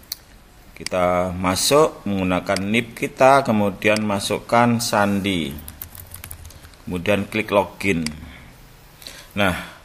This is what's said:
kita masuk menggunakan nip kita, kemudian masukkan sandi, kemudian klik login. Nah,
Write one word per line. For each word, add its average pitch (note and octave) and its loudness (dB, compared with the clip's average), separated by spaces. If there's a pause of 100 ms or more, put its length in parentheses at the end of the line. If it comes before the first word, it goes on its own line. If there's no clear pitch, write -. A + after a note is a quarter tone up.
(800)
kita F2+ 0
masuk F#2 2
menggunakan F#2 0
nip A#2 -2
kita, C3+ 4
kemudian G#2 2
masukkan A#2 0
sandi, G2+ 0 (1400)
kemudian F#2+ 0
klik G#2+ -4
login. F#2 0 (1300)
Nah, F#3+ 0 (260)